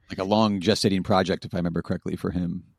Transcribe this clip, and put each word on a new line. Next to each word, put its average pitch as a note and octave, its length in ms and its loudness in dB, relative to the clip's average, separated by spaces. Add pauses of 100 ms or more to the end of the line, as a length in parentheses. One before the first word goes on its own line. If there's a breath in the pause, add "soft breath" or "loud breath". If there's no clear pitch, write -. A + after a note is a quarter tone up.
Like - 100 -8
a F#2+ 40 0
long G#2 360 2
gestating G2 440 2
project, F#2+ 420 2
if - 80 -10
I G2 40 -2
remember E2+ 240 -2
correctly, E2+ 340 -6
for F#2 160 -4
him. F2+ 320 -4 (160)